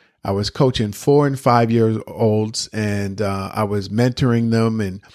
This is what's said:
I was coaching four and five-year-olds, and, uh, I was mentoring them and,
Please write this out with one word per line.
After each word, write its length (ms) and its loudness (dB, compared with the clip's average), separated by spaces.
I 80 -2
was 180 -2
coaching 420 0
four 340 2
and 120 -2
five-year-olds, 1300 2
and, 500 -4
uh, 300 -4
I 120 -2
was 240 -4
mentoring 640 0
them 300 0
and, 200 -6